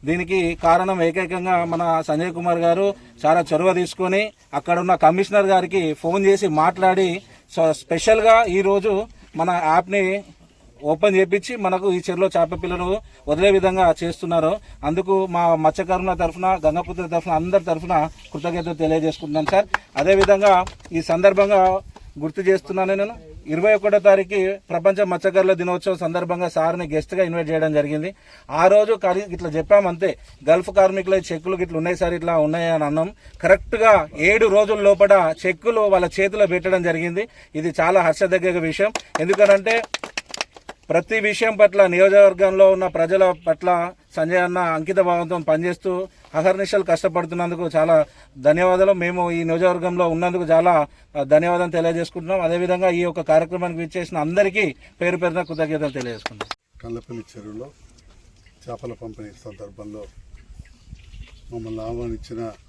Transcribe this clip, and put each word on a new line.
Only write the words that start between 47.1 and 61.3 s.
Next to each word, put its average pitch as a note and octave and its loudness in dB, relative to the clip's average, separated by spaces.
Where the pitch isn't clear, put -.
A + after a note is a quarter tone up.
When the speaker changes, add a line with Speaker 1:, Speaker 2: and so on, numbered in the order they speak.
Speaker 1:
చాలా D#3 4
ధన్యవాదాలు. F#3 4
మేము F3+ -2
ఈ E3+ -4
నియోజకవర్గంలో F3 0
ఉన్నందుకు F3 -2
చాలా, E3 2
ఆ, C#3+ -4
ధన్యవాదాలు E3+ 2
తెలియజేసుకుంటున్నాం. E3+ -4
అదేవిధంగా F3+ 0
ఈ F3 0
యొక్క F3 -4
కార్యక్రమానికి E3 0
విచ్చేసిన E3+ -8
అందరికీ F3+ 0
పేరు F3 -2
పేరున F3 -2
కృతజ్ఞతలు D#3 -4
తెలియజేసుకుంటున్నాం. A#2+ -12
Speaker 2:
కల్లపల్లి A#2 -14
చెరువులో G#2+ -16
చేపల A#2+ -14
పంపిణీ A2 -18
సందర్భంలో G#2 -18